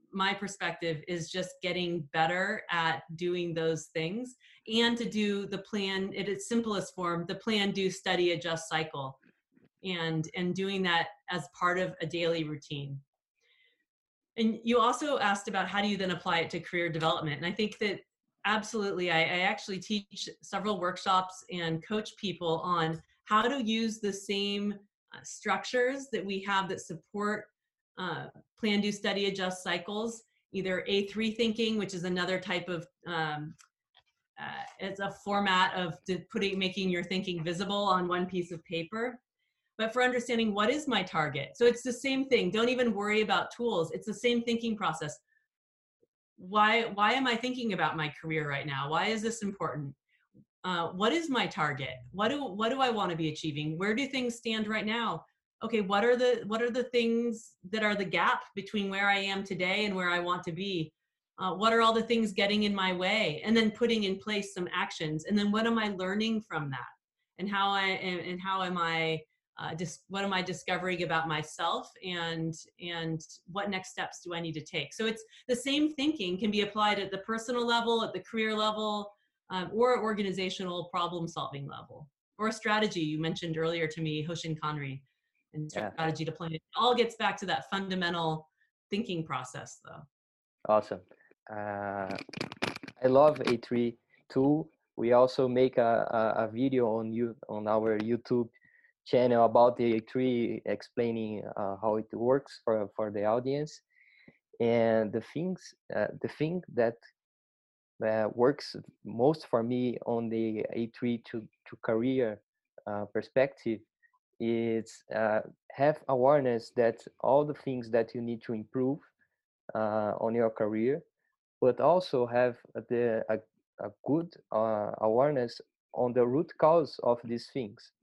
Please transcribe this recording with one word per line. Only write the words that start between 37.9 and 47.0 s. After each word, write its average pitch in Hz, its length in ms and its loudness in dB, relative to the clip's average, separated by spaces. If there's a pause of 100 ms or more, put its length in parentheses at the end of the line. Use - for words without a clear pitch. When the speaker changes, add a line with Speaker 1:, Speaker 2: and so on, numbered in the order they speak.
Speaker 1:
one 180 180 0
piece 180 240 -4
of 165 140 -12
paper. 214 560 -6 (580)
But 226 140 -2
for 247 100 2
understanding 233 500 2
what 208 180 2
is 294 180 0
my 208 140 2
target. 147 520 -2
So 240 120 6
it's 233 160 4
the 254 100 -2
same 269 340 0
thing. 196 240 4
Don't 220 180 2
even 240 260 2
worry 208 260 0
about 202 340 0
tools. 185 380 -2
It's 180 140 -8
the 208 80 -4
same 240 280 2
thinking 233 340 -2
process. 160 400 -4 (1200)
Why, 214 480 4 (100)
why 208 180 4